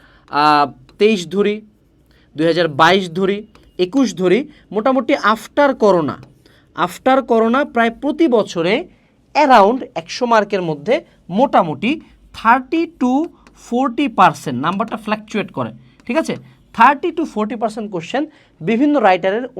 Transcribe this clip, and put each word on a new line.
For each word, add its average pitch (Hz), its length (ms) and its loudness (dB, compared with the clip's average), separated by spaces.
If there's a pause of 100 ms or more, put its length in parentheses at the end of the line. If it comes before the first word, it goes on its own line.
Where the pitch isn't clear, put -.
(420)
আহ, 147 240 4 (340)
তেইশ 208 220 2 (140)
ধরি, 208 200 0 (840)
দুই 151 140 0
হাজার 165 160 0 (140)
বাইশ 185 240 4 (140)
ধরি, 196 180 -2 (480)
একুশ 247 220 0 (140)
ধরি, 185 180 2 (360)
মোটামুটি 262 380 0 (200)
after 277 360 0 (140)
করোনা, 165 320 2 (680)
after 262 320 0 (140)
করোনা 226 280 2 (140)
প্রায় 233 180 0 (100)
প্রতি 302 240 0 (120)
বছরে 185 360 -2 (680)
around 247 360 6 (220)
একশো - 300 -8
মার্কের 208 380 0
মধ্যে 156 260 -4 (440)
মোটামুটি 214 520 0 (480)
thirty 262 420 0 (200)
to 247 100 0 (560)
forty 254 380 -2 (140)
percent, 156 460 0
নাম্বারটা 202 400 -4
ফ্ল্যাকচুয়েট 214 520 -6
করে, 120 140 -6 (340)
ঠিক 247 160 -6
আছে? 262 120 -6 (440)
থার্টি 277 400 4
to 330 60 -2 (100)
ফোরটি 214 280 -4
পার্সেন্ট 214 320 -6
কোশ্চেন 185 300 -4 (460)
বিভিন্ন 285 260 2 (120)
রাইটারের 190 380 0 (140)